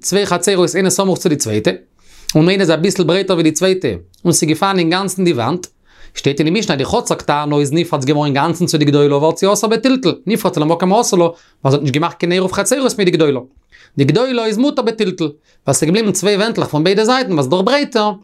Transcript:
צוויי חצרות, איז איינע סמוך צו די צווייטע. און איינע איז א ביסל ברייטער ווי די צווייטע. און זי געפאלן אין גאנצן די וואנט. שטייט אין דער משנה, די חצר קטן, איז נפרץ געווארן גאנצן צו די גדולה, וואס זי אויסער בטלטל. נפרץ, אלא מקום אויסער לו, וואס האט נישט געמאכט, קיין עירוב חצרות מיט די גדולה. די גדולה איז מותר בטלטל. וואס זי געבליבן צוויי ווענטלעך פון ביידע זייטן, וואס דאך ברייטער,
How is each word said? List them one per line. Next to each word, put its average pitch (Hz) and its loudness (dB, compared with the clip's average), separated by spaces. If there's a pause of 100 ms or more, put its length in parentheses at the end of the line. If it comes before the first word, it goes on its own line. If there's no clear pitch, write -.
צוויי 196 -2
חצרות, 180 0
איז 170 0
איינע 190 2
סמוך 190 0
צו 190 -2
די 147 2
צווייטע. 107 -2 (640)
און 156 6
איינע 196 2
איז 165 2
א 160 4
ביסל 180 0
ברייטער 185 0
ווי 165 0
די 156 2
צווייטע. 185 0 (360)
און 175 2
זי 160 0
געפאלן 185 0
אין 165 0
גאנצן 185 -2
די 170 2
וואנט. 139 -2 (480)
שטייט 139 -2
אין 156 2
דער 180 0
משנה, 208 -2
די 131 -2
חצר 190 -2
קטן, 147 -2 (120)
איז 139 0
נפרץ 160 -2
געווארן 147 0
גאנצן 165 0
צו 156 -2
די 147 2
גדולה, 143 4
וואס 160 0
זי 190 2
אויסער 208 0
בטלטל. 254 0 (120)
נפרץ, 202 0
אלא 147 0
מקום 175 0
אויסער 226 2
לו, 170 2 (300)
וואס 135 4
האט 147 0
נישט 135 -2
געמאכט, 151 -2
קיין 175 -2
עירוב 185 0
חצרות 226 0
מיט 196 2
די 180 4
גדולה. 151 2 (580)
די 139 4
גדולה 233 0
איז 220 -2
מותר 285 0
בטלטל. 185 -2 (360)
וואס 135 0
זי 156 0
געבליבן 202 2
צוויי 196 0
ווענטלעך 196 -2
פון 151 -2
ביידע 202 2
זייטן, 254 0
וואס 139 0
דאך 175 0
ברייטער, 220 0 (120)